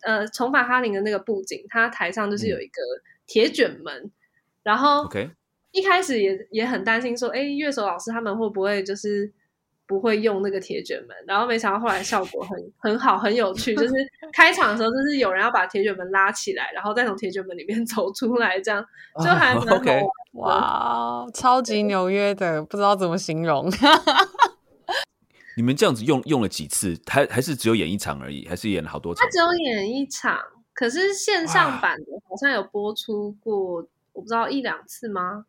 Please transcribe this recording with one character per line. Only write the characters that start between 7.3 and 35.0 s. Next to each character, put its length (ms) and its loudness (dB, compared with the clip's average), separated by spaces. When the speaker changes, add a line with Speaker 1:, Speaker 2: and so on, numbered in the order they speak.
Speaker 1:
乐 160 -2
手 160 -4
老 120 -2
师 120 -8
他 100 -4
们 160 -2
会 120 -2
不 140 -4
会 200 0
就 140 -6
是 340 -4
不 140 -2
会 200 2
用 200 2
那 100 -2
个 80 -2
铁 240 -6
卷 240 -6
门， 100 -20
然 120 0
后 80 2
没 120 0
想 140 0
到 60 0
后 100 -2
来 140 0
效 240 0
果 180 -8
很， 280 -10
Speaker 2:
<laughs> 60 -20
Speaker 1:
很 200 0
好， 200 4
很 160 2
有 180 2
趣， 240 -2
就 100 4
是 80 0
开 200 8
场 180 2
的 60 0
时 60 -2
候 80 2
就 120 -2
是 160 0
有 140 2
人 100 0
要 80 2
把 160 2
铁 160 -2
卷 140 0
门 140 -8
拉 220 4
起 220 -6
来， 180 -6
然 100 -8
后 120 -4
再 120 2
从 100 -2
铁 140 -6
卷 160 -6
门 100 -12
里 80 -12
面 200 -2
<laughs> 20 -2
走 260 -2
出 260 0
来， 220 2
这 100 -2
样， 140 -2
就 80 0
还 300 6
蛮 120 0
好 0 -
玩 0 -
的。 80 4
Speaker 2:
哦， 20 8
OK。 260 4
Speaker 3:
哇， 1000 0
超 260 4
级 220 0
纽 260 2
约 260 0
的， 260 0
Speaker 1:
对。 60 -8
Speaker 3:
不 100 -10
知 60 0
道 120 6
怎 140 2
么 100 0
形 260 -2
容。 260 2
<laughs> 1900 2
Speaker 2:
你 60 0
们 120 2
这 100 2
样 100 4
子 100 -6
用， 200 2
用 160 2
了 80 2
几 200 -8
次？ 380 -2
还， 200 2
还 160 0
是 140 -4
只 120 -2
有 60 6
演 160 0
一 80 -2
场 220 -6
而 120 -12
已？ 140 -10
还 80 -8
是 160 -4
演 120 0
了 60 -10
好 100 -10
多 160 -6
场？ 100 0
Speaker 1:
它 60 0
只 80 0
有 140 4
演 280 -2
一 140 -2
场， 320 -4
可 160 -2
是 240 0
线 360 -2
上 320 2
版 180 -2
的 140 -16
Speaker 2:
哇。 160 -14
Speaker 1:
好 80 -10
像 160 0
有 100 0
播 320 -6
出 460 -6
过， 440 -4
我 80 -14
不 80 -14
知 60 -6
道 140 0
一 140 -2
两 240 -4
次 220 -12